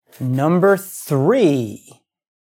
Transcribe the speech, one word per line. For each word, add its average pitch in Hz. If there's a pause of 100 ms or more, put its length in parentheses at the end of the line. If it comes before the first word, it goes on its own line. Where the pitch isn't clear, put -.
(200)
Number 160
three, 143 (420)